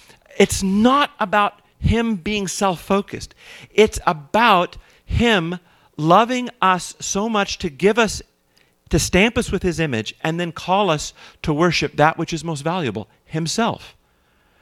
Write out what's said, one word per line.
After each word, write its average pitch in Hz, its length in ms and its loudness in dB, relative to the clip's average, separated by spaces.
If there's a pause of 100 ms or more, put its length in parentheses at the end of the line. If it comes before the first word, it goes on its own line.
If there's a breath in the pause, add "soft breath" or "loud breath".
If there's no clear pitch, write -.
(380 loud breath)
it's - 260 0
not 233 560 2
about 208 420 0 (180)
him 226 360 0
being 202 320 -4
self-focused. - 840 -4 (380 loud breath)
It's 214 340 4
about 180 720 2 (280 soft breath)
him 180 540 0 (380 soft breath)
loving 226 520 2 (120)
us 185 380 0
so 202 300 -4
much 202 300 -2
to 185 100 -6
give 185 300 0
us, 214 220 0 (680 soft breath)
to 160 80 0
stamp 196 400 2
us 226 140 -4
with 196 120 -4
his 165 160 -2
image 127 420 -4
and 160 180 -4
then 175 120 -6
call 196 380 0
us 151 240 -2 (280 loud breath)
to 160 120 -2
worship 151 440 0
that 151 200 4
which 165 160 -6
is 156 100 -8
most 160 180 -8
valuable, 139 460 -6 (180 soft breath)
himself. 165 720 -4 (680 loud breath)